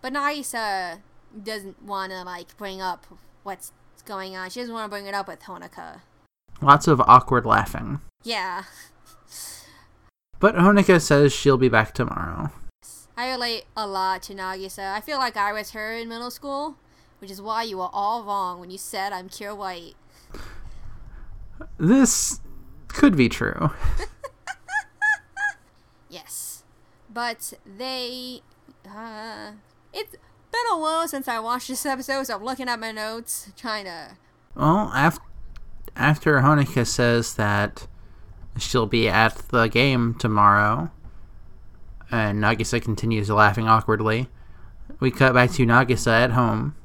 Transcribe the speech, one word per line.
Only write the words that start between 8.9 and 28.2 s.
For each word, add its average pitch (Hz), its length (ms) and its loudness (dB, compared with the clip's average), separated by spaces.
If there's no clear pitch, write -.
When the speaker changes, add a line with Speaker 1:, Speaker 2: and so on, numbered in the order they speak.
Speaker 2:
But 208 160 4
Honoka 185 460 8
says 143 320 6
she'll 139 240 4
be 127 120 4
back 113 240 2
tomorrow. - 600 -6
Speaker 1:
I 247 160 -6
relate 240 320 -6
a 220 80 -4
lot 190 400 -2
to 202 100 -14
Nagisa. 190 600 -8
I 214 60 -4
feel 285 180 -6
like 247 180 -2
I 208 160 0
was 214 200 -8
her 214 220 -8
in 233 140 -8
middle 233 220 -10
school, 285 460 -8
which 196 140 -18
is 196 100 -16
why 220 220 -4
you 202 140 -8
were 180 140 -4
all 214 300 -2
wrong 196 380 -6
when 180 100 -16
you 190 80 -14
said 202 340 -8
I'm 185 160 -10
Cure 208 280 -12
White. 180 400 -12
Speaker 2:
This 247 640 4
could 247 220 6
be 123 120 6
true. - 480 -2
<laughs> - 40 -10
Speaker 1:
Yes. - 540 -14
But 233 420 -8
they, 254 640 -8